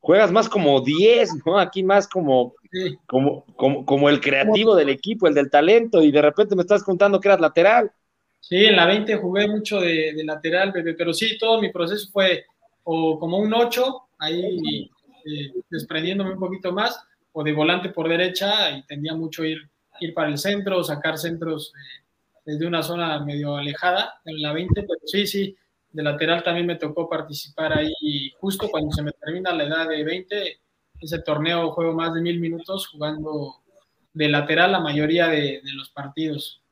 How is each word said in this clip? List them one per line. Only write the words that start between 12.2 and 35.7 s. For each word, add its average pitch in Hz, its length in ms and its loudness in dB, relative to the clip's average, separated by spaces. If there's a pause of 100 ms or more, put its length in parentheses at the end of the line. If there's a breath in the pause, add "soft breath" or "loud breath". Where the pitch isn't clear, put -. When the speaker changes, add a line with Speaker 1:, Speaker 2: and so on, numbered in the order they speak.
Speaker 2:
o 160 340 0
como 170 200 -2
un 214 160 0
ocho, 240 540 0 (100)
ahí, 165 720 -4 (340)
eh, 147 280 -10 (180)
desprendiéndome 180 600 -6
un 190 60 -10
poquito 185 320 -6
más, 208 320 -4 (300)
o 156 100 -8
de 151 100 -2
volante 175 360 0
por 160 200 -4
derecha, 180 600 0
y 135 140 -12
tendía 147 300 -10
mucho 160 300 -8
ir, 156 240 -8 (320)
ir 165 140 -8
para 156 140 -2
el 147 100 -4
centro, 196 460 -2
sacar 156 340 -4
centros, 165 560 -6
eh, - 300 -20 (400)
desde 156 220 -6
una 170 160 -2
zona 165 420 -4
medio 143 320 -6
alejada, 180 680 -2
en 156 180 -10
la 147 100 -4
veinte, 180 300 -2
pero - 240 -6
sí, 202 200 -2
sí, 196 300 -4 (340)
de 156 120 -8
lateral 160 420 -2
también 175 220 -2
me 175 100 -4
tocó 165 320 -6
participar 151 640 -6
ahí, 151 680 -4
justo 196 320 -6
cuando 151 220 -4
se 156 100 -2
me 147 100 -6
termina 180 400 -6
la 160 120 -2
edad 160 240 -4
de 151 160 -4
veinte, 185 560 -8 (400)
ese 160 200 -8
torneo 160 520 -2
juego 165 200 -2
más 165 220 -2
de 165 80 -2
mil 170 180 -2
minutos 170 460 -6
jugando 151 680 -8 (580)
de 151 140 0
lateral 156 440 2
la 185 80 2
mayoría 156 480 0
de, 147 340 -2
de 139 120 -14